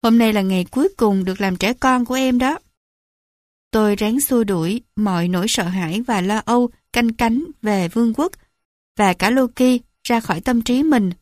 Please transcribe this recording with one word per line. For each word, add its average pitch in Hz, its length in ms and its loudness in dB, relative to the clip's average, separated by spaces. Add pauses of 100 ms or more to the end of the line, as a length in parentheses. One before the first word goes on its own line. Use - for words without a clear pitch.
Hôm 233 160 4
nay 226 140 4
là 208 80 0
ngày 190 240 0
cuối 277 320 -2
cùng 196 280 2
được 185 160 -6
làm 185 160 -2
trẻ 208 160 -2
con 254 320 0
của 254 100 -6
em 262 240 0
đó." 269 200 0 (1120)
Tôi 214 260 2
ráng 220 240 -2
xua 240 240 0
đuổi 196 380 -2 (140)
mọi 185 320 0
nỗi 180 200 -2
sợ 226 160 -2
hãi 185 360 -4
và 233 200 -2
lo 208 240 -2
âu 240 260 0 (220)
canh 233 200 0
cánh 233 320 -2 (180)
về 196 260 0
vương 226 280 0
quốc 349 160 -2 (680)
và 196 140 4
cả 185 180 0
Loki 254 480 2 (260)
ra 233 160 0
khỏi 185 200 -6
tâm 233 220 0
trí 254 200 0
mình. 247 280 2 (120)